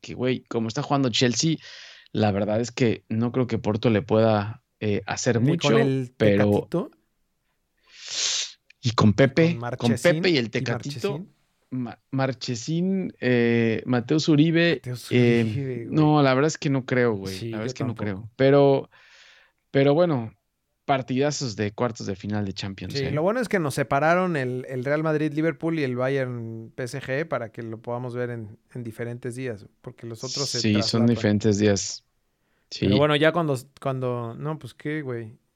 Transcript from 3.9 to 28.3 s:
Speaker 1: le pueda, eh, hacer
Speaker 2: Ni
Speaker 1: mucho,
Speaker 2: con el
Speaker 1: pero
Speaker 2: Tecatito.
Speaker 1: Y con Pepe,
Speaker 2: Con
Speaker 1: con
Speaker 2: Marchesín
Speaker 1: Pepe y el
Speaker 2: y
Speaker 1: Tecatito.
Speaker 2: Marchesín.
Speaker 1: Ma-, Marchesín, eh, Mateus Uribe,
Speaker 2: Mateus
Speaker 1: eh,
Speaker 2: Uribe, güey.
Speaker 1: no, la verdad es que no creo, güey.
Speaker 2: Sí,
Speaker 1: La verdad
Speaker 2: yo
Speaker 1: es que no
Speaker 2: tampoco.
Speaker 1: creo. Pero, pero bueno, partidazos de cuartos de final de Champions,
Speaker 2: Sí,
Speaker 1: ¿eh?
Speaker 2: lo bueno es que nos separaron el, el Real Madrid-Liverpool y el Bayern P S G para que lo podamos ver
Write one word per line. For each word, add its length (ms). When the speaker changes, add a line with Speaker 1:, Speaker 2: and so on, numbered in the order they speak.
Speaker 1:
le 100
pueda, 640
eh, 260
hacer 360
Speaker 2:
Ni 100
Speaker 1:
mucho, 180
Speaker 2:
con 100
el 380
Speaker 1:
pero 320
Speaker 2:
Tecatito. 420
Speaker 1:
Y 100
con 220
Pepe, 300
Speaker 2:
Con 100
Speaker 1:
con 80
Speaker 2:
Marchesín 540
Speaker 1:
Pepe 140
y 80
el 80
Speaker 2:
y 40
Speaker 1:
Tecatito. 600
Speaker 2:
Marchesín. 220
Speaker 1:
Ma-, 300
Marchesín, 1080
eh, 680
Mateus 440
Uribe, 460
Speaker 2:
Mateus 360
Speaker 1:
eh, 380
Speaker 2:
Uribe, 260
güey. 100
Speaker 1:
no, 260
la 140
verdad 120
es 120
que 100
no 160
creo, 280
güey. 220
Speaker 2:
Sí, 140
Speaker 1:
La 80
verdad 80
Speaker 2:
yo 20
Speaker 1:
es 60
que 100
no 120
Speaker 2:
tampoco. 80
Speaker 1:
creo. 320
Pero, 540
pero 240
bueno, 400
partidazos 680
de 160
cuartos 340
de 100
final 300
de 80
Champions, 400
Speaker 2:
Sí, 120
Speaker 1:
¿eh? 60
Speaker 2:
lo 120
bueno 160
es 100
que 80
nos 160
separaron 640
el, 340
el 140
Real 180
Madrid-Liverpool 760
y 40
el 120
Bayern 800
P 80
S 180
G 240
para 260
que 120
lo 180
podamos 320
ver 180